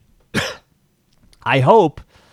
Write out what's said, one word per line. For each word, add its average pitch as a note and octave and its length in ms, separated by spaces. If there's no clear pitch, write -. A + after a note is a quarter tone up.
<coughs> - 1080
I C3 180
hope E3+ 420